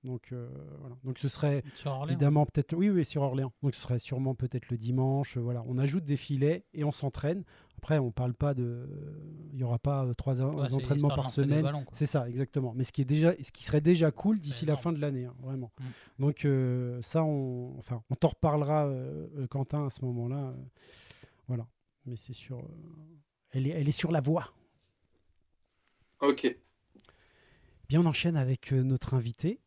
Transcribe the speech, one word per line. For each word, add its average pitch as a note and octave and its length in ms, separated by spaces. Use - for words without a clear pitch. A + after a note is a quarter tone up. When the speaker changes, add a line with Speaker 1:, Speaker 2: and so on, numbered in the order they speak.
Speaker 1:
Donc, B2+ 300
euh, A#2+ 160
voilà. B2+ 240
Donc C3 140
ce C#3 120
serait C#3+ 340
Speaker 2:
Sur - 160
Orléans. C3+ 160
Speaker 1:
évidemment D3+ 380
peut-être, - 300
oui, F#3+ 140
oui, F3+ 160
sur D3 160
Orléans. C3+ 400
Donc C#3 120
ce - 80
serait B2 180
sûrement C3 360
peut-être B2+ 340
le B2 80
dimanche, C3 600
euh, - 20
voilà. A#2 280
On B2 100
ajoute C#3 260
des C#3+ 140
filets C#3+ 560
et D3+ 100
on D3 80
s'entraîne. D3+ 520
Après, D3+ 220
on B2+ 120
parle B2+ 220
pas C#3+ 200
de, B2 340
il C#3 80
y B2+ 40
aura A#2+ 140
pas, C#3 280
euh, B2 80
trois B2+ 280
en-, C#3 140
Speaker 2:
Ouais, C#3 140
c'est B2+ 60
Speaker 1:
entraînements C3 200
Speaker 2:
histoire D3 160
de C#3 40
Speaker 1:
par C#3 100
Speaker 2:
lancer C3 160
des C#3 80
Speaker 1:
semaine. D3+ 140
Speaker 2:
ballons, C#3+ 200
quoi. - 100
Speaker 1:
C'est D3+ 120
ça, C3 240
exactement. B2+ 460
Mais B2+ 100
ce - 80
qui - 80
est C3+ 40
déjà, D#3 360
ce - 100
qui - 140
serait D3+ 160
déjà D#3+ 280
cool G#3+ 280
Speaker 2:
C'est F#3+ 40
Speaker 1:
d'ici C#3+ 240
la D3+ 80
Speaker 2:
énorme. C#3+ 100
Speaker 1:
fin E3+ 100
de D3 80
l'année, C3+ 240
hein, B2+ 160
vraiment. C3 360
Speaker 2:
Mm. C3+ 60
Speaker 1:
Donc, C#3+ 260
euh, B2+ 560
ça, D#3+ 240
on... C3 540
Enfin, A#2+ 300
on C3 60
t'en D#3+ 140
reparlera, D3+ 560
euh, C#3 420
euh, C3 100
Quentin, C#3 400
à - 20
ce - 160
moment-là, B2 400
euh, C3 80
voilà. A#2+ 180
Mais B2 100
c'est - 160
sûr, B2 280
euh, - 40
elle C3 160
est, D3 40
elle D3 180
est - 20
sur E3 220
la D#3 80
voie. D3+ 320
Speaker 3:
Ok. C#3 340
Speaker 1:
Bien, D3 100
on F3 60
enchaîne E3 320
avec, C3 340
euh, C3 100
notre C3 320
invité C3 540